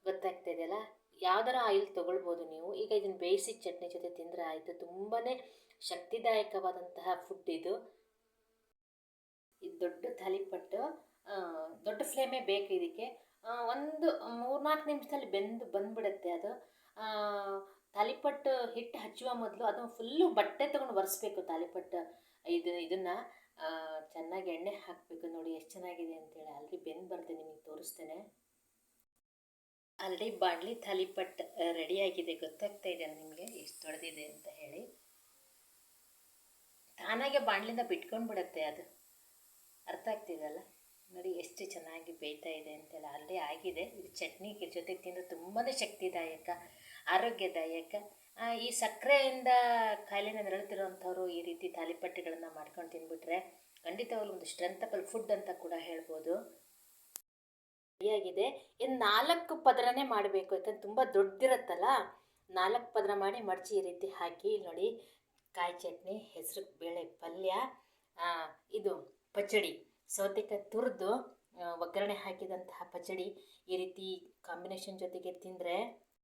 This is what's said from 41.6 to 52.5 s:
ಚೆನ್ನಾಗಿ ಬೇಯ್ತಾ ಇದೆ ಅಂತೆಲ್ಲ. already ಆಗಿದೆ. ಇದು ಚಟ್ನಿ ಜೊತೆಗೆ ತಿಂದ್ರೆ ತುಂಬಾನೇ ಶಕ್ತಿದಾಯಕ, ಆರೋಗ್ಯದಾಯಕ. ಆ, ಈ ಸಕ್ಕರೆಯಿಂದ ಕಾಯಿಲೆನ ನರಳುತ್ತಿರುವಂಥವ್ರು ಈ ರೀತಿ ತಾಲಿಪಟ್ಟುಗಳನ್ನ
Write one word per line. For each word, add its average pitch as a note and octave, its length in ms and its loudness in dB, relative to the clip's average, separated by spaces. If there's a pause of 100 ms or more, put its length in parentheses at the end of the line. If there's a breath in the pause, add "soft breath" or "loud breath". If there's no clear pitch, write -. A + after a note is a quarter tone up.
ಚೆನ್ನಾಗಿ E3 400 -10
ಬೇಯ್ತಾ D3+ 360 -8
ಇದೆ D#3 260 -8
ಅಂತೆಲ್ಲ. D3+ 320 -14 (100)
already D#3 220 -6
ಆಗಿದೆ. E3 420 -4
ಇದು G3 360 -8
ಚಟ್ನಿ F#3+ 580 -8
ಜೊತೆಗೆ F3+ 280 -4
ತಿಂದ್ರೆ F3+ 200 -8
ತುಂಬಾನೇ F#3 500 -2
ಶಕ್ತಿದಾಯಕ, E3+ 800 -2 (600 loud breath)
ಆರೋಗ್ಯದಾಯಕ. F3 840 2 (460 loud breath)
ಆ, A#3 140 0
ಈ A#3 160 -2
ಸಕ್ಕರೆಯಿಂದ C4 800 6 (600)
ಕಾಯಿಲೆನ G#3 360 0
ನರಳುತ್ತಿರುವಂಥವ್ರು F#3 800 -2
ಈ E3+ 140 -2
ರೀತಿ E3+ 260 -4
ತಾಲಿಪಟ್ಟುಗಳನ್ನ E3 760 -4 (100)